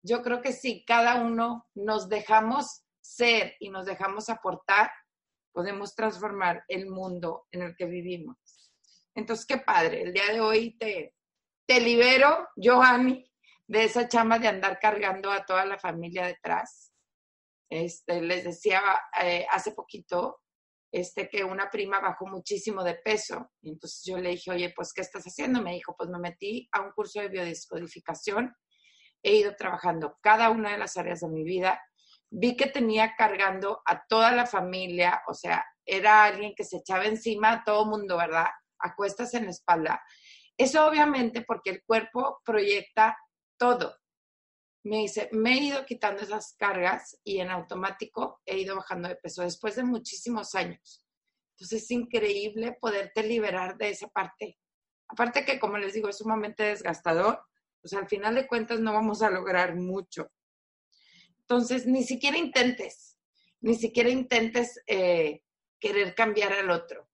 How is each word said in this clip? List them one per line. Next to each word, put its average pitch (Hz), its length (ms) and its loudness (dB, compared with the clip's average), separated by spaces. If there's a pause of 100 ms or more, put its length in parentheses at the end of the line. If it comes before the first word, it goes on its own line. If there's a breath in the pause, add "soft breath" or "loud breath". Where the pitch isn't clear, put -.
Yo 226 200 -2
creo 247 200 -2
que 262 120 -4
si 233 320 -6
cada 233 300 4
uno 233 600 -2
nos 208 320 -4
dejamos 220 800 0 (160)
ser 233 580 0
y 196 100 -12
nos 190 160 -10
dejamos 196 440 -6
aportar, 196 600 0 (640)
podemos 196 420 -6
transformar 202 760 -2
el 190 200 -6
mundo 180 640 -8
en 180 120 -6
el 175 120 -10
que 180 100 -6
vivimos. 175 520 -10 (760 soft breath)
Entonces, 220 320 -6
qué 262 120 -2
padre. 165 460 2
El 180 100 -6
día 196 180 2
de 220 80 0
hoy 220 380 2
te, 202 380 -8 (500)
te 254 160 6
libero, 254 760 6
Johanny, 254 720 6 (380 soft breath)
de 220 160 4
esa 226 240 2
chamba 226 320 4
de 233 80 2
andar 190 320 0
cargando 196 520 0
a 196 120 -2
toda 185 220 0
la 196 120 -4
familia 175 480 -6
detrás. 175 680 -6 (760)
Este, 170 520 -4
les 175 240 -4
decía, 185 360 0 (400)
eh, 175 300 0
hace 196 220 -2
poquito, - 680 -8 (500)
este, 180 340 -6
que 202 160 -4
una 190 260 -4
prima 208 300 -2
bajó 185 260 -4
muchísimo 190 600 -6
de 170 100 0
peso. - 560 -4 (100)
Y 156 100 -14
entonces 156 340 -16
yo 185 120 -6
le 180 120 -4
dije, 175 200 -8
"Oye, 180 240 -4
pues, - 200 -10
¿qué 190 80 -8
estás 185 240 -12
haciendo?". 247 360 -2
Me 175 120 -6
dijo, 180 240 -10
"Pues 170 120 -8
me 175 100 -10
metí 196 520 -8
a 208 80 0
un 202 140 -8
curso 208 260 -6
de 202 80 -6
biodescodificación. 180 1300 -6 (680 soft breath)
He 202 120 4
ido 208 240 4
trabajando 180 640 -4
cada 233 280 6
una 220 220 0
de 208 60 -4
las 208 180 -8
áreas 175 240 -4
de 170 80 -6
mi 160 160 -4
vida". 185 400 0 (460 soft breath)
Vi 240 260 0
que 269 120 0
tenía 220 500 2
cargando 196 680 0
a - 220 -2
toda 226 240 6
la 240 140 4
familia, 180 840 0
o 160 60 -8
sea, - 320 -2 (200)
era 214 380 8
alguien 208 320 2
que 208 80 -8
se 180 140 -8
echaba 190 280 -2
encima 214 460 2
a 226 140 -2
todo 214 200 2
mundo, 208 300 -4
¿verdad? 165 320 0 (320)
A 180 160 -6
cuestas 202 380 -4
en 233 100 -2
la 190 80 -6
espalda. 165 500 0 (560 loud breath)
Eso 311 300 6
obviamente 269 540 2
porque 226 300 -6
el 185 120 -10
cuerpo 226 640 -2
proyecta 208 720 2 (400)
todo. - 400 0 (880)
Me 208 140 -2
dice, 208 340 -4
"Me 226 220 4
he 277 80 2
ido 277 220 -4
quitando 202 360 -4
esas 208 360 -8
cargas 190 680 -2
y 196 140 -4
en 185 120 -4
automático 190 960 -8
he 190 120 -6
ido 190 200 -6
bajando 180 320 -8
de 180 80 -10
peso 175 240 -12
después 180 340 -6
de 254 80 -4
muchísimos 240 720 -6
años". - 500 -6 (500)
Entonces 214 280 -8
es - 80 -10
increíble 220 880 -2
poderte 208 440 -2
liberar 196 540 -2
de 208 120 -4
esa 202 180 -10
parte. 196 500 -8 (520)
Aparte 233 340 0
que, - 160 -2
como 208 180 -2
les 202 160 -6
digo, 214 140 -4
es 202 120 -8
sumamente 220 440 -4
desgastador, 196 800 0 (380)
pues - 120 -12
al 196 140 -4
final 214 280 -2
de 262 120 0
cuentas 226 320 -2
no 220 140 0
vamos 214 280 0
a 214 80 4
lograr 185 460 0
mucho. 180 560 -8 (1080 soft breath)
Entonces, 247 440 0
ni 254 180 2
siquiera 285 340 -2
intentes, 254 800 -2 (440)
ni 226 140 2
siquiera 226 340 2
intentes, 240 760 0
eh, 175 580 2 (360)
querer 202 340 0
cambiar 208 400 2
al 196 160 -2
otro. - 440 -4